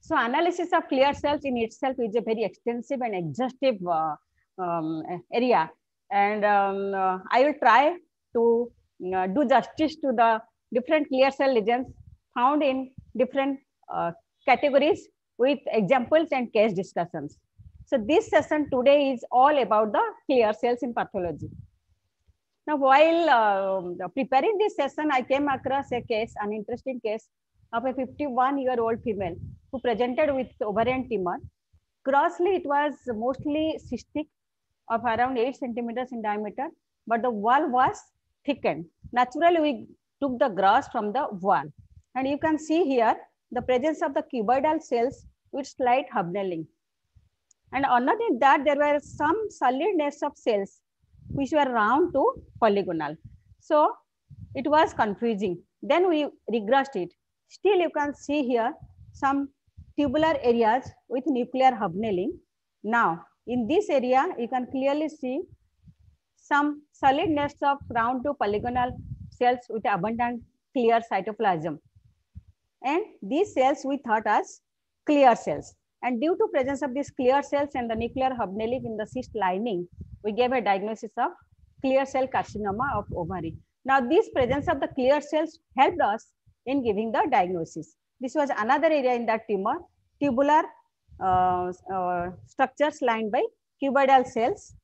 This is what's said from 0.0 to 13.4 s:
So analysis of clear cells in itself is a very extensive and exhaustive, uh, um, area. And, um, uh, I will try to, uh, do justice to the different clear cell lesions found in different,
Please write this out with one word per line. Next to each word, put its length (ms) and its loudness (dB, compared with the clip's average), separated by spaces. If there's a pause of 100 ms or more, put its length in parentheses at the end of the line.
So 160 -2
analysis 560 0
of 160 0
clear 240 2
cells 320 -2
in 120 -2
itself 420 -4
is 160 -4
a 60 0
very 220 -2
extensive 580 -6
and 140 -4
exhaustive, 600 -2 (120)
uh, 280 -2 (420)
um, 460 -4 (280)
area. 400 2 (400)
And, 320 0
um, 500 2
uh, 260 -2 (120)
I 120 4
will 100 2
try 420 4 (380)
to, 380 2 (440)
uh, 120 0
do 200 2
justice 500 0
to 160 -2
the 280 4 (320)
different 340 0
clear 240 2
cell 220 0
lesions 340 0 (460)
found 300 2
in 280 -2 (240)
different, 440 -2 (340)